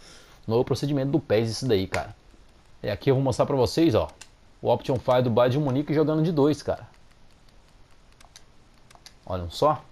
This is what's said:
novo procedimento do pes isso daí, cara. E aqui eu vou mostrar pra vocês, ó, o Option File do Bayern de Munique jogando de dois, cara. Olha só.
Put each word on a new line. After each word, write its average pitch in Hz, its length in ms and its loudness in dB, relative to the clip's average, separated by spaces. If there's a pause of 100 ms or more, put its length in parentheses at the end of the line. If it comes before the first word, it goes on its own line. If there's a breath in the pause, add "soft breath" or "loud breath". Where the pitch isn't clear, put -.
(460 loud breath)
novo 117 180 2
procedimento 139 460 -2
do 147 100 0
pes 113 300 0
isso 127 180 -6
daí, 95 180 2
cara. 80 300 -8 (680)
E 117 60 -8
aqui 107 220 -2
eu 135 40 6
vou 135 80 0
mostrar 131 220 0
pra 139 120 -2
vocês, 135 380 2
ó, 85 140 2 (540)
o 113 80 0
Option 120 260 -2
File 127 260 2
do 123 80 0
Bayern 120 280 2
de 156 40 0
Munique 147 300 -2
jogando 156 300 2
de 170 100 0
dois, 143 300 2
cara. - 260 -8 (2500)
Olha 90 240 -6
só. 151 420 0